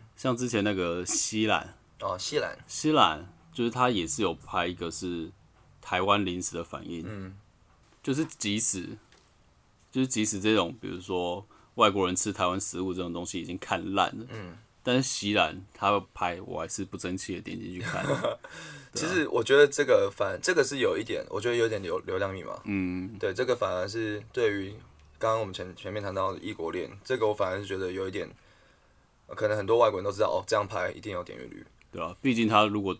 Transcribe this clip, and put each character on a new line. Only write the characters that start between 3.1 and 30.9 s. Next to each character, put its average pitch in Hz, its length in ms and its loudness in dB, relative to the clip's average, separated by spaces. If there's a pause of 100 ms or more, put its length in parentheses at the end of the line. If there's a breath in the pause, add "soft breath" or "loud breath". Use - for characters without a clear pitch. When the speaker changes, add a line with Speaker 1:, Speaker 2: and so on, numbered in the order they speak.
Speaker 1:
就 123 100 -2
是 117 80 2
他 123 200 2
也 92 160 0
是 - 160 -2
有 87 100 2
拍 87 340 -2
一 90 60 -2
个 85 180 -6
是 85 400 -6 (520)
台 90 180 -2
湾 101 240 2
零 90 160 -4
食 87 160 -8
的 85 80 -6
反 - 240 -10
应。 82 180 -8
Speaker 2:
嗯。 98 300 -10 (640)
Speaker 1:
就 135 120 -2
是 156 100 0
即 107 340 -4
使， 98 300 2 (1000)
就 131 100 0
是 131 60 4
即 110 180 0
使 107 160 -2
这 110 140 4
种， 87 260 2
比 98 80 -10
如 90 100 -8
说 90 480 -4 (280 soft breath)
外 110 160 6
国 95 160 4
人 92 100 0
吃 104 160 0
台 92 140 0
湾 90 120 0
食 - 220 -6
物 92 140 -2
这 90 80 -4
种 87 100 -6
东 87 140 -6
西 90 120 -6
已 82 60 -6
经 90 140 -8
看 95 360 -4
烂 95 120 4 (120)
了， 117 120 -12
Speaker 2:
嗯。 95 260 -12 (260)
Speaker 1:
但 123 140 2
是 131 60 4
西 104 320 -2
兰 92 260 2 (140)
他 98 280 2 (120)
拍， 87 260 -2
我 92 180 -8
还 82 80 -4
是 95 200 -6
不 95 100 -12
争 90 180 -4
气 95 200 -6
的 87 80 -6
点 - 180 -10
进 95 140 -10
去 90 80 -8
看。 - 220 -4
Speaker 2:
<laughs> 135 40 -2
Speaker 1:
对 143 60 2
啊。 127 240 -2 (560 loud breath)
Speaker 2:
其 - 120 -4
实 170 220 0
我 117 160 2
觉 127 100 6
得 147 120 12
这 139 180 0
个 101 260 6
反-， 95 320 -2
这 180 120 2
个 151 100 6
是 139 140 -2
有 95 180 2
一 104 80 -2
点， 82 240 -4
我 98 100 -6
觉 113 120 0
得 120 60 2
有 113 120 4
点 104 140 -4
流-， 90 240 -4
流 92 100 -4
量 98 160 -2
密 95 100 -10
码。 - 220 -10
Speaker 1:
嗯。 92 540 -2
Speaker 2:
对， 98 160 -2
这 120 100 0
个 127 100 2
反 101 160 0
而 92 160 -2
是 107 360 -4 (100)
对 110 220 2
于 98 160 -4 (480)
刚 110 140 2
刚 113 80 2
我 110 40 -2
们 95 80 -6
前-， 92 240 -10
前 98 160 -10
面 104 100 -4
谈 98 120 -6
到 95 180 0
的 90 60 -10
异 107 160 -8
国 82 180 -6
恋， 87 180 -4 (140)
这 131 140 -2
个 110 80 2
我 104 80 2
反 95 180 0
而 98 60 -2
是 101 80 -6
觉 98 100 -4
得 92 160 -4
有 95 160 -4
一 - 20 -4
点， 90 160 -4 (1000 soft breath)
呃， - 80 -14
可 110 140 0
能 104 60 2
很 101 120 -2
多 113 100 6
外 113 140 8
国 98 80 -2
人 95 60 -4
都 101 60 0
知 98 120 -2
道， - 80 4
哦， 92 160 0
这 110 100 2
样 101 100 2
拍 95 260 -4